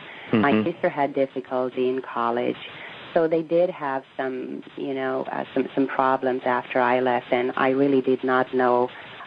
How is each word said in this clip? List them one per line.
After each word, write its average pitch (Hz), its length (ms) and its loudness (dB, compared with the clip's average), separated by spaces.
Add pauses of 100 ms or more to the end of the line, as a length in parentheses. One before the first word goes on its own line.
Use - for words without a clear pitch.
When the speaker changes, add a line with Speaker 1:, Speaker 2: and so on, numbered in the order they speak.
(340)
Speaker 1:
My 175 180 4
Speaker 2:
Mm-hmm. 214 200 2
Speaker 1:
sister 175 180 0
had 143 240 -2
difficulty 127 720 -2
in 131 140 -2
college. 120 560 -2 (560)
So 165 140 4
they 165 160 0
did 170 260 2
have 135 340 -4 (140)
some, 135 460 -6 (120)
you 143 180 -6
know, 131 380 -4
uh, 135 220 -4
some, 131 220 0
some 135 120 2
problems 131 580 2
after 127 340 0
I 123 200 4
left, 123 320 0
and 127 240 0
I 135 140 2
really 135 320 4
did 131 220 2
not 127 300 2
know, 123 360 4 (380)